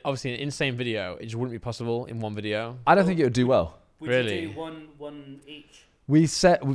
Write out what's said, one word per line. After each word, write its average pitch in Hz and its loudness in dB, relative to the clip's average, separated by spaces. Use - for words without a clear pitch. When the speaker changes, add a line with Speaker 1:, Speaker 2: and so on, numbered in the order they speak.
Speaker 1:
obviously 135 -4
an 123 -8
insane 139 -4
video. 107 -4
It - -12
just 113 -10
wouldn't 123 -4
be 117 -10
possible 117 -6
in 113 -8
one 107 -6
video. 107 -6
Speaker 2:
I 156 8
don't 190 6
think 175 0
it 147 6
would 123 4
do 123 4
well. 95 2
Speaker 3:
Would 120 -6
you 123 4
Speaker 1:
Really? 107 0
Speaker 3:
do 101 -10
one, 160 -12
one 143 -14
each? - -20
Speaker 2:
We 156 8
set, 175 4